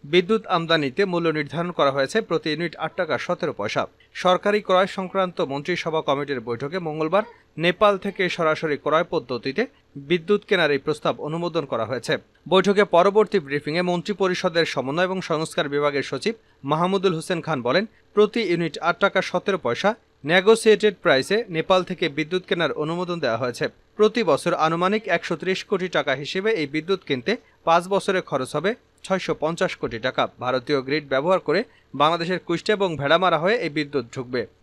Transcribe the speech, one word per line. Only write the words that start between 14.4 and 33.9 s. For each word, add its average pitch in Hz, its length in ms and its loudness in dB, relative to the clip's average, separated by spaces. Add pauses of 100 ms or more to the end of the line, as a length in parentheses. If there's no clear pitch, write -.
সমন্বয় 143 380 -2
এবং 185 180 -2
সংস্কার 160 480 -2
বিভাগের 143 340 0
সচিব 190 320 -4 (280)
মাহমুদুল 180 520 0
হোসেন 165 260 -4
খান 147 200 -4
বলেন, 143 240 2 (280)
প্রতি 208 260 4
ইউনিট 170 380 -2
আট 165 220 -2
টাকা 190 220 2
সতেরো 185 360 -2
পয়সা 165 380 0 (300)
নেগোসিয়েটেড 202 760 4
প্রাইসে 175 480 2
নেপাল 180 340 2
থেকে 170 260 -4
বিদ্যুৎ 156 360 -4
কেনার 170 260 0
অনুমোদন 170 480 -4
দেওয়া 117 180 0
হয়েছে। 123 300 -4 (280)
প্রতি 214 280 2
বছর 170 300 2
আনুমানিক 175 540 0
একশো 175 280 -2
ত্রিশ 180 280 -4
কোটি 185 260 -2
টাকা 147 240 0
হিসেবে 180 380 -2
এই 160 160 0
বিদ্যুৎ 156 360 -4
কিনতে 143 340 -2 (260)
পাঁচ 170 240 2
বছরে 185 340 0
খরচ 131 340 -4
হবে 180 200 -2 (280)
ছয়শো 175 360 -2
পঞ্চাশ 165 360 -2
কোটি 113 240 -6
টাকা। 127 280 -2 (120)
ভারতীয় 131 420 0
গ্রিড 143 260 -4
ব্যবহার 147 320 2
করে 170 240 0 (320)
বাংলাদেশের 165 440 2
কুষ্টিয়া 175 360 -2
এবং 185 220 -2
ভেড়ামারা 165 400 4
হয়ে 185 180 2
এই 165 140 -2
বিদ্যুৎ 143 360 -4 (100)